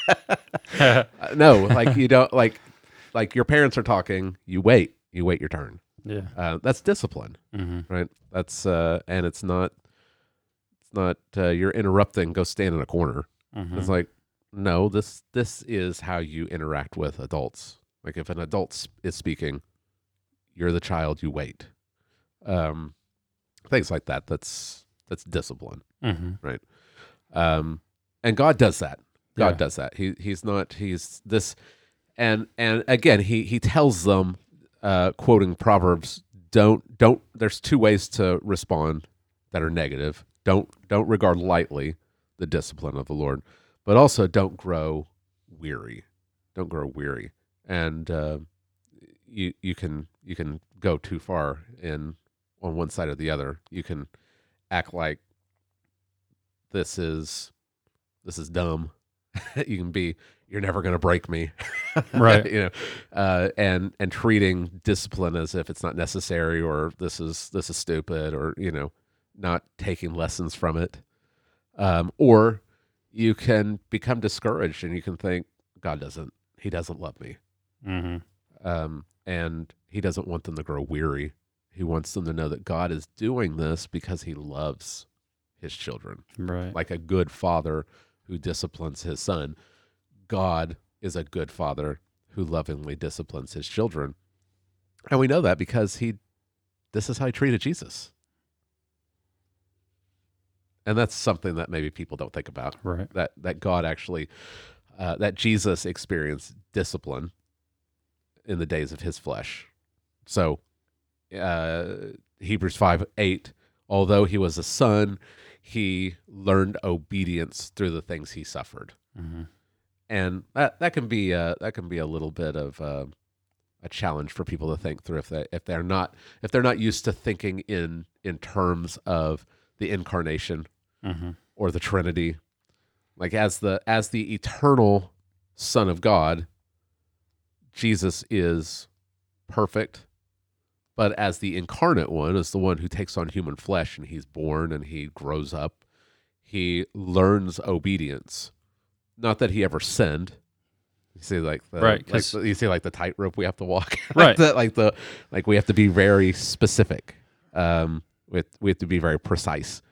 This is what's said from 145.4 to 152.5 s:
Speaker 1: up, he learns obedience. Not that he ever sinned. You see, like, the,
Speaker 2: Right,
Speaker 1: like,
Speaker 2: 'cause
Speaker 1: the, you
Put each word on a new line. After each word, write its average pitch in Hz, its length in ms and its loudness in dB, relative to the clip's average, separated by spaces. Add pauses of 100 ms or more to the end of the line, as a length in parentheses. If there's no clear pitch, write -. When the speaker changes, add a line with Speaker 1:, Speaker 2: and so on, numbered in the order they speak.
Speaker 1:
up, 76 300 -8 (580)
he 90 420 -4 (100)
learns 95 680 2
obedience. 80 880 -4 (680)
Not 113 220 0
that 110 140 2
he 104 100 2
ever 78 160 0
sinned. 82 540 0 (800)
You 80 80 -20
see, 92 160 -2
like, 78 320 -2
the, 87 100 -8
Speaker 2:
Right, 110 180 4
Speaker 1:
like, - 100 -12
Speaker 2:
'cause - 240 0
Speaker 1:
the, 107 80 -4
you 101 140 0